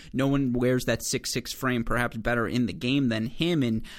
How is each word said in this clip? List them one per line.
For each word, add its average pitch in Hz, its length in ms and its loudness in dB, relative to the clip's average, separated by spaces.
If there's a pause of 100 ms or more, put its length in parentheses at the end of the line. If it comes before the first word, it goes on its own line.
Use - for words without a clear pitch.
(140)
no 131 120 2
one 139 280 2
wears 123 300 2
that 117 180 0
six - 320 -4
six - 180 -4
frame 127 320 0
perhaps 117 320 0
better 117 300 0
in 120 180 2
the 95 80 -2
game 127 360 0
than 110 180 0
him, 160 360 0
and 113 200 0 (160)